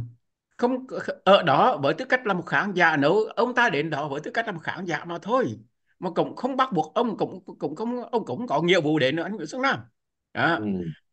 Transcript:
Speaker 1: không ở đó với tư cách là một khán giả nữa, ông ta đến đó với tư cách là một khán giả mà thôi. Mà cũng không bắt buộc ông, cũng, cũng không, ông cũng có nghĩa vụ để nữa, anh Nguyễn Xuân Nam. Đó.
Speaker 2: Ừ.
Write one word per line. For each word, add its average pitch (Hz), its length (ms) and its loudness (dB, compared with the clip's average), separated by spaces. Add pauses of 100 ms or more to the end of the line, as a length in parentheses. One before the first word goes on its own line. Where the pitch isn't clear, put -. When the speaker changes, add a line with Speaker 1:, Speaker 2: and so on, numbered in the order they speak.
(560)
Speaker 1:
không 254 300 -2 (380)
ở 190 180 8
đó 170 360 4
với 143 160 2
tư 262 100 -6
cách 254 220 0
là 202 80 0
một 170 120 -4
khán 175 280 0
giả 165 220 4
nữa, 143 180 4 (220)
ông 233 180 0
ta 240 160 4
đến 156 200 -2
đó 147 180 -4
với 139 120 -6
tư 196 100 -10
cách 233 160 -2
là 214 60 -4
một 156 100 -10
khán - 220 -8
giả 160 200 -4
mà 170 180 -8
thôi. 202 360 -2 (400)
Mà 180 120 -6
cũng 147 260 -2
không 262 200 -4
bắt 254 160 2
buộc 156 220 -2
ông, 220 220 0
cũng, 175 280 -6 (140)
cũng 165 180 -6
không, 240 340 -6
ông 190 140 -2
cũng - 220 -6
có 147 160 0
nghĩa 175 180 4
vụ 151 180 2
để 131 140 2
nữa, 165 100 -2
anh 190 140 -8
Nguyễn 156 100 -10
Xuân 254 160 -8
Nam. 247 180 0 (540)
Đó. 151 240 0
Speaker 2:
Ừ. 107 340 -4 (200)